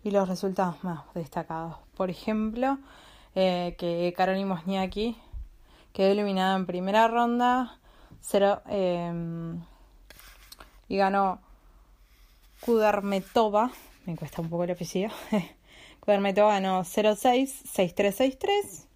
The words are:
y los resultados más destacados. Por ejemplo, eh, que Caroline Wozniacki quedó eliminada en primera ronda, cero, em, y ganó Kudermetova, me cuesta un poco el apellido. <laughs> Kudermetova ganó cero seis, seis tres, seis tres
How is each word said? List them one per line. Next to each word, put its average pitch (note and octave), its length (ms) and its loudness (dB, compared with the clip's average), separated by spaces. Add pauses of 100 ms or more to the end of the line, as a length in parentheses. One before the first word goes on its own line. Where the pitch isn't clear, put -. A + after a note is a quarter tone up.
y G#3 80 -4
los G3 160 2
resultados F#3 560 -2
más E3 200 -8 (100)
destacados. E3 640 -8 (180)
Por F#3 140 -4
ejemplo, A3 680 -2 (540)
eh, F3+ 440 0
que F3 400 -2
Caroline F#3+ 340 0
Wozniacki F#3+ 680 -4 (760)
quedó G3 180 4
eliminada F#3+ 460 2
en F#3 80 -2
primera F#3+ 420 2
ronda, A#3+ 720 0 (400)
cero, G3+ 480 2
em, E3+ 960 -4 (1300)
y G3 80 -2
ganó G3 420 2 (1300)
Kudermetova, G#3 1040 2 (340)
me E3 120 -8
cuesta E3 240 -10
un E3 80 -6
poco E3+ 160 -2
el F3+ 60 -4
apellido. F#3 400 -4 (200)
<laughs> - 720 -6
Kudermetova G3+ 540 4
ganó F#3+ 280 0
cero G#3+ 320 0
seis, C4 460 2 (100)
seis F3+ 240 0
tres, G3+ 200 2
seis C4 220 0
tres G4+ 580 -4